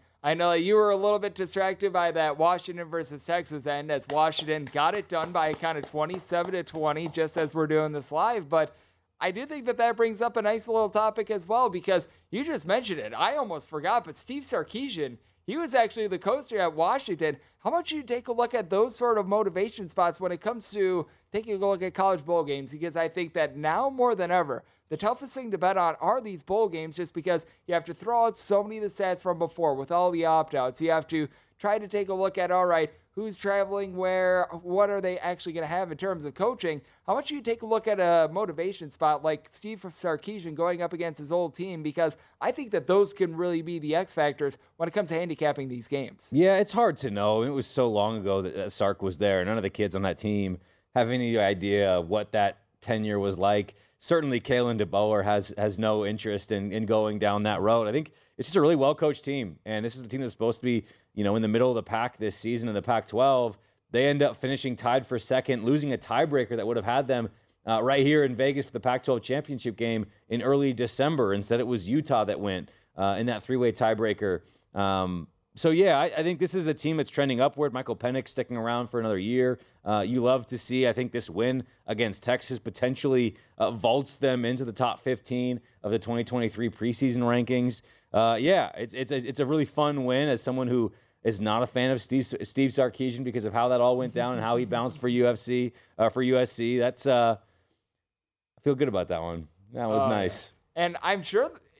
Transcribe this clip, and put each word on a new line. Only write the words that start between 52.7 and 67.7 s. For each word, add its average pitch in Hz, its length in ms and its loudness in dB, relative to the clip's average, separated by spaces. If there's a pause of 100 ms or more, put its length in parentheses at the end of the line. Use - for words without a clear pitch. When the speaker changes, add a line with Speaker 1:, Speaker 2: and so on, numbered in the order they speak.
Speaker 2:
tenure 107 360 -2
was 98 200 -2
like. 101 360 2 (240)
Certainly, 143 440 0
Kalen 123 360 0
DeBoer 104 460 2
has, 101 320 0
has 101 220 -2
no 107 260 0
interest 104 480 -6
in, 101 180 -2
in 110 140 -4
going 107 340 2
down 104 260 2
that 101 180 0
road. 113 260 2
I 104 40 -2
think 147 200 -4 (240)
it's - 120 -8
just 165 80 -2
a 185 40 6
really 156 160 6
well-coached 147 480 0
team, 127 400 -6
and 107 180 -4
this 117 140 -6
is 131 80 -16
a - 20 -14
team 131 140 -6
that's 127 140 -6
supposed 113 260 0
to - 60 -6
be, 117 180 0 (300)
you 104 100 -2
know, 101 120 2
in 113 40 2
the 110 80 2
middle 113 220 4
of 120 60 0
the 110 60 -2
pack 113 360 -4
this 104 180 -4
season 117 320 -4
in 107 60 -4
the 101 80 -2
Pac-twelve. 120 760 2 (340)
They 123 120 4
end 143 180 4
up 139 140 2
finishing 131 400 -4
tied 123 300 0
for 127 120 -4
second, 127 460 0
losing 143 300 2
a 110 40 -2
tiebreaker 131 580 0
that 107 100 -2
would 117 100 0
have 107 80 -2
had 123 240 0
them, 120 220 -2 (360)
uh, 110 160 2